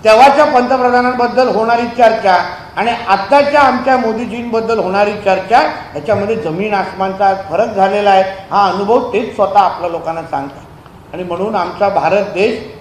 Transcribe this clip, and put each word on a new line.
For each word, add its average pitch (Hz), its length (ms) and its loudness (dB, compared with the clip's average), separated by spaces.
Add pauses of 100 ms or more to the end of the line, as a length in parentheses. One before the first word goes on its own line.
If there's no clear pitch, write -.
तेव्हाच्या 277 420 6
पंतप्रधानांबद्दल 247 1000 0
होणारी 233 400 0
चर्चा 220 500 2 (380)
आणि 220 160 -2 (160)
आत्ताच्या 285 540 2
आमच्या 254 360 2
मोदीजींबद्दल 226 840 -4
होणारी 202 340 0
चर्चा, 196 480 0 (340)
याच्यामध्ये 208 400 -2
जमीन 190 380 -4
आसमानचा 190 600 -2 (160)
फरक 208 260 -4
झालेला 196 340 2
आहे. 190 140 4 (280)
हा 196 160 2
अनुभव 202 460 0
तेच 220 220 -4
स्वतः 196 240 2
आपल्या 175 300 0
लोकांना 165 320 -6
सांगतात. - 920 -12
आणि 180 100 -8
म्हणून 185 320 -6
आमचा 185 340 -2
भारत 180 440 0
देश 208 260 0 (220)